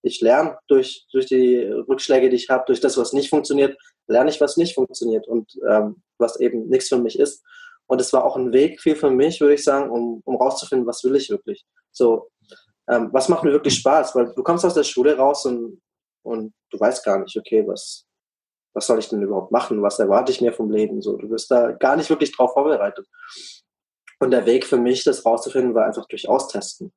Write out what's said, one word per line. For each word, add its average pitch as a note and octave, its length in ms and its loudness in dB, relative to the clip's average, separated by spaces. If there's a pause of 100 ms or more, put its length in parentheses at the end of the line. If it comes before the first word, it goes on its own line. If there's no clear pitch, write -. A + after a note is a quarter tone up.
ich - 180 -4
lerne C#3 360 2 (100)
durch, - 460 0
durch C3 140 0
die B2 320 2 (300)
Rückschläge, C3 420 2
die B2 60 2
ich - 120 -4
hab, C3 180 0
durch B2+ 140 0
das, C3 160 0
was B2 160 -2
nicht C#3 160 -2
funktioniert, C#3 480 0 (320)
lerne B2+ 220 4
ich, - 100 -4
was C#3+ 160 0
nicht E3+ 180 0
funktioniert A#2 540 -4
und, A2+ 240 -4 (160)
ähm, G#2+ 340 0 (160)
was A#2 220 -2
eben A#2 280 -2
nichts C3 200 0
für B2+ 100 0
mich A#2+ 200 -2
ist. C#3+ 260 -2 (420)
Und B2 140 0
es - 120 -2
war B2+ 120 2
auch C3+ 120 0
ein B2+ 160 -2
Weg C#3+ 280 4
viel D#3 160 2
für D3 140 2
mich, C#3+ 300 2
würde D3 140 6
ich C#3+ 100 -4
sagen, C#3+ 260 0
um, A#2 340 -4
um C3 120 -4
rauszufinden, B2+ 500 0
was A#2+ 180 -8
will C3 120 2
ich - 120 -2
wirklich. G#2 360 -8 (280)
So, A2+ 380 0 (580)
ähm, A#2+ 240 0
was - 160 0
macht F3 160 0
mir D3 80 4
wirklich C#3 220 2
Spaß? D3 400 0
Weil A#2+ 200 0
du C3 80 -6
kommst F3 220 0
aus F3 100 2
der D3 100 2
Schule D3 320 2
raus C3 280 0
und, A#2 360 -6 (420)
und A2+ 320 -8 (160)
du G2 100 -12
weißt A#2 240 0
gar G2 140 0
nicht, G2 180 -8
okay, G#2+ 300 0
was, - 400 -10 (680)
was G#2 120 -6
soll A2+ 140 2
ich - 80 -8
denn G#2 140 -4
überhaupt G2 280 -4
machen? A#2 320 0
Was G2+ 160 0
erwarte A2 320 2
ich B2+ 100 -2
mir A#2+ 120 2
vom A2 180 -4
Leben? G#2+ 320 -2
So, G#2 140 -4
du G#2+ 140 -12
wirst A2+ 200 -6
da A#2+ 220 4
gar C#3 240 2
nicht D#3+ 140 -4
wirklich D3+ 260 0
drauf - 160 2
vorbereitet. C#3+ 540 0 (1120)
Und B2+ 100 0
der A#2+ 160 2
Weg B2+ 200 2
für C3+ 120 0
mich, B2 240 0
das - 240 0
rauszufinden, A#2+ 480 0
war G#2+ 120 2
einfach G#2+ 200 -6
durch - 220 -12
Austesten. - 680 -4